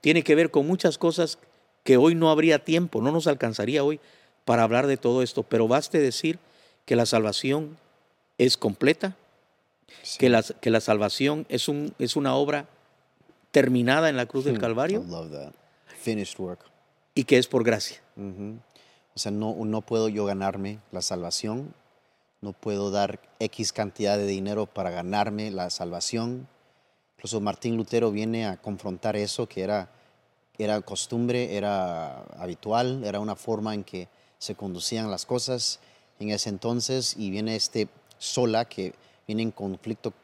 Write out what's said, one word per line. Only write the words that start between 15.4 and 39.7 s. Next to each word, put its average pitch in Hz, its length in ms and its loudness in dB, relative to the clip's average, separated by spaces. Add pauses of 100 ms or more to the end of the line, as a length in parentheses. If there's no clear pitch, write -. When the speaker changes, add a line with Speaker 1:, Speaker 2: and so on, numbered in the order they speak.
Speaker 2:
Finished 107 380 -4
work. 90 200 -8 (560)
Speaker 1:
y 131 80 2
que 131 140 6
es 127 100 4
por 120 160 2
gracia. 110 380 0 (160)
Speaker 2:
Ujú. 101 400 -10 (580)
O - 40 -12
sea, 107 120 -4
no, 107 320 -2
no 107 180 -2
puedo 110 280 0
yo 104 160 -2
ganarme 98 540 -4 (120)
la 90 100 -8
salvación, 107 720 -6 (680)
no 104 120 -10
puedo 101 380 -2
dar 101 280 0 (200)
X 110 320 -4
cantidad 104 460 -2
de 101 100 0
dinero 98 400 -2
para 92 240 -6
ganarme 104 600 -4
la 90 180 -4
salvación. 117 760 -6 (680)
Incluso 107 240 -6
Martín 110 360 -2
Lutero 113 340 0
viene 110 340 -4
a 95 120 -6
confrontar 104 580 -6
eso, 104 320 -4
que - 160 -8
era, 98 260 -2 (680)
era 107 220 0
costumbre, 120 760 -4
era 90 680 -4 (160)
habitual, 117 680 -2
era 101 160 -4
una 107 140 -4
forma 107 380 -4
en 101 100 -6
que 90 240 -12 (300)
se - 160 -10
conducían 101 560 -6
las 95 160 -6
cosas 123 540 -4 (400)
en 104 100 -4
ese 104 200 -2
entonces, 117 680 -2
y 101 140 -4
viene 107 240 -4
este 107 320 -2 (320)
sola 117 460 0
que - 280 -8 (340)
viene 110 160 -2
en 113 80 -2
conflicto 101 640 -8 (100)